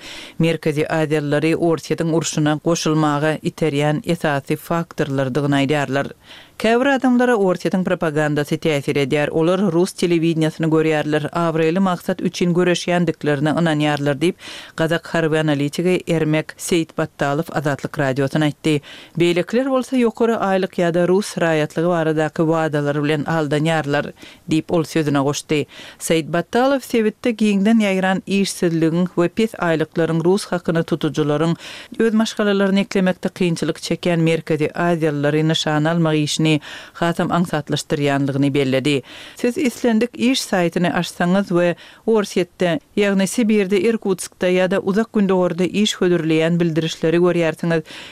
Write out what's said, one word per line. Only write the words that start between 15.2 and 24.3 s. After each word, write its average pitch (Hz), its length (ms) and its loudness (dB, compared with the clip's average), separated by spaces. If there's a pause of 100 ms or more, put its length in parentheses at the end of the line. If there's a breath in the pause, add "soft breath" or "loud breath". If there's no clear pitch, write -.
analitigi 156 680 0
Ermek 156 500 0
Seyitbattalow 156 920 -2
Azatlyk 143 480 -4
Radiosyna 139 460 0
aýtdy. 151 340 0 (400 loud breath)
"Beýlekler 175 500 0
bolsa 262 280 -2
ýokary 233 400 0
aýlyk 190 420 0
ýa-da 175 280 2
rus 185 300 0
raýatlygy 160 500 0
baradaky 160 560 0
wadalar 151 600 0
bilen 147 200 0
aldanýarlar" 151 880 -2 (380 loud breath)